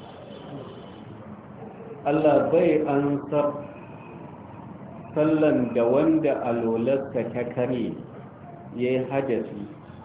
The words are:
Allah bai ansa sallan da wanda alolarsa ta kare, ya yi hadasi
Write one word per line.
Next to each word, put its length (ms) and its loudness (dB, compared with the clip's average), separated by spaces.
Allah 480 4
bai 320 6
ansa 720 2
sallan 560 4
da 160 4
wanda 560 4
alolarsa 880 0
ta 120 -2
kare, 400 0
ya 200 0
yi 160 2
hadasi 560 -2